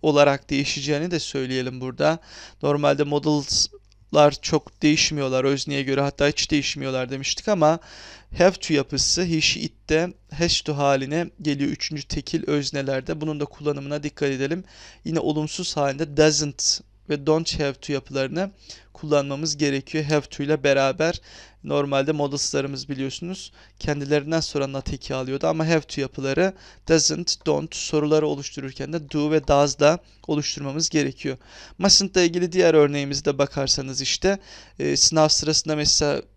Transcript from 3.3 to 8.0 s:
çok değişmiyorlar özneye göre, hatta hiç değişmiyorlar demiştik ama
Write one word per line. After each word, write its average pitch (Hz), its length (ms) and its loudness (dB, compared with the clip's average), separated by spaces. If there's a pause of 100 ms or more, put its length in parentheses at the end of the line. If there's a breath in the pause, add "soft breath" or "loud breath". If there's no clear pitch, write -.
çok - 400 -4
değişmiyorlar 143 640 2
özneye 139 380 0
göre, 135 180 0
hatta 143 280 0
hiç - 220 0
değişmiyorlar 135 600 -2
demiştik 135 380 -6
ama 165 300 6 (600 loud breath)